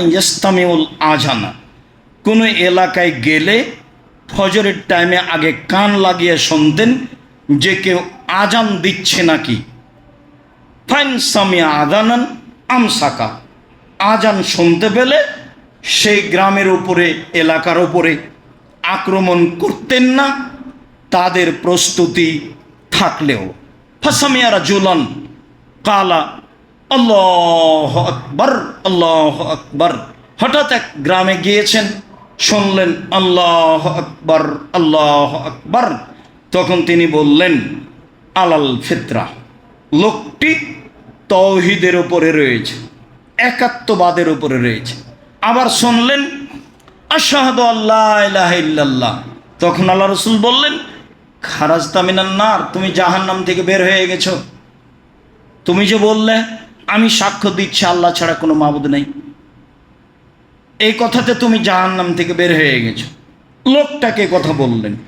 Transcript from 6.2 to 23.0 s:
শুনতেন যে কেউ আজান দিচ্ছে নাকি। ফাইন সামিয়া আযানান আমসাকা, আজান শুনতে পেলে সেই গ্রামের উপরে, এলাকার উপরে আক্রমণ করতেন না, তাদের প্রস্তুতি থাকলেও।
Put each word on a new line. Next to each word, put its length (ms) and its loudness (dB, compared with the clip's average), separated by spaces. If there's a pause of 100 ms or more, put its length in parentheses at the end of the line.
শুনতেন 420 2 (720)
যে 100 2 (120)
কেউ 140 0 (440)
আজান 240 0 (180)
দিচ্ছে 460 -2
নাকি। 260 -2 (1300)
ফাইন 280 0
সামিয়া 500 0
আযানান 680 0 (320)
আমসাকা, 720 -2 (580)
আজান 440 2
শুনতে 480 2
পেলে 320 2 (600)
সেই 400 0
গ্রামের 460 0
উপরে, 540 0 (100)
এলাকার 460 0
উপরে 400 0 (640)
আক্রমণ 640 0 (120)
করতেন 440 -2
না, 480 0 (600)
তাদের 420 2 (100)
প্রস্তুতি 760 0 (500)
থাকলেও। 640 -2 (500)